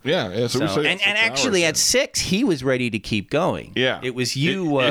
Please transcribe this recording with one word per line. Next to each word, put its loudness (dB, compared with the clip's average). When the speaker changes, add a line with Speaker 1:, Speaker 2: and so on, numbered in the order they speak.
Speaker 1:
Yeah, -2
yeah, 0
so -2
we 0
Speaker 2:
So, -2
Speaker 1:
stayed 0
Speaker 2:
and, 0
Speaker 1:
six 2
Speaker 2:
and 0
actually 2
Speaker 1:
hours 2
Speaker 2:
at -4
Speaker 1:
then. 0
Speaker 2:
six, 0
he 0
was 0
ready 0
to -2
keep -2
going. -2
Speaker 1:
Yeah. 0
Speaker 2:
It -4
was -2
you, 0
Speaker 1:
It, 2